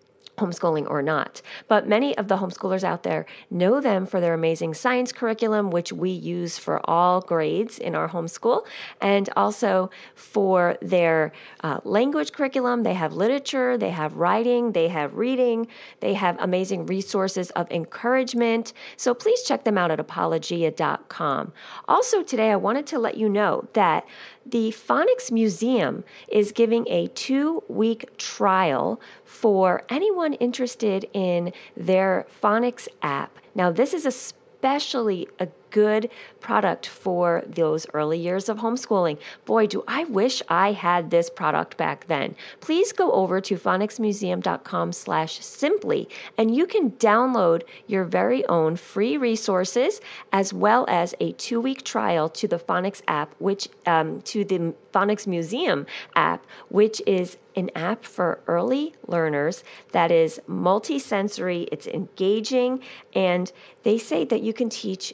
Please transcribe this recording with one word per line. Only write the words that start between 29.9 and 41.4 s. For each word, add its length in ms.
interested 800
in 400
their 500
Phonics 460
app. 360
Now, 160
this 200
is 140
especially 1200
a 80
good 380
product 460
for 580
those 480
early 260
years 300
of 100
homeschooling. 600
Boy, 220
do 200
I 180
wish 440
I 240
had 380
this 180
product 480